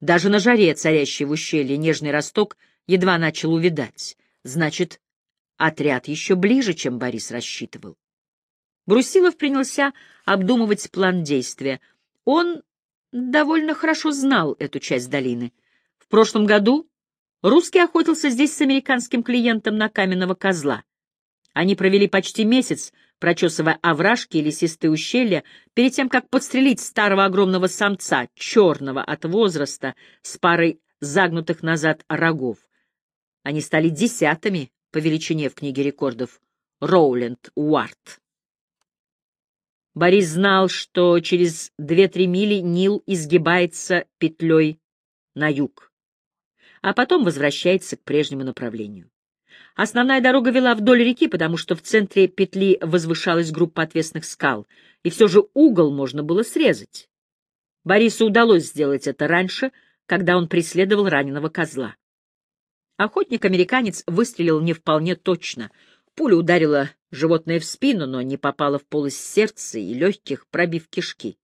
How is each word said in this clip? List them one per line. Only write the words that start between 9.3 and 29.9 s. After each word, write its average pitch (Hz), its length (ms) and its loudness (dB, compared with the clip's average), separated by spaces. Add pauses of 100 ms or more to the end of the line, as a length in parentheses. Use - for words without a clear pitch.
принялся 277 560 -2 (320)
обдумывать 202 640 0
план 180 340 0
действия. 135 560 -4 (440)
Он 330 380 0 (500)
довольно 302 640 0
хорошо 320 380 -2
знал 262 460 0
эту 143 200 -8
часть 127 320 -4
долины. 123 420 -4 (460)
В - 80 -20
прошлом 214 400 2
году 214 420 2 (540)
русский 302 380 4
охотился 330 500 0
здесь 262 260 0
с - 40 -2
американским 269 600 0
клиентом 233 540 0
на 214 120 0
каменного 185 460 -2
козла. 147 500 -2 (720)
Они 180 200 0
провели 196 320 2
почти 196 380 -2
месяц, 233 480 0 (260)
прочесывая 165 640 0
овражки 170 540 0
и 156 60 0
лесистые 160 480 -2
ущелья, 175 540 0 (300)
перед 254 180 4
тем, 269 160 -2
как 247 220 -2
подстрелить 262 500 0
старого 196 440 0
огромного 190 420 2
самца, 180 680 -2
чёрного 139 680 2
от - 220 -8
возраста, 160 680 -2 (280)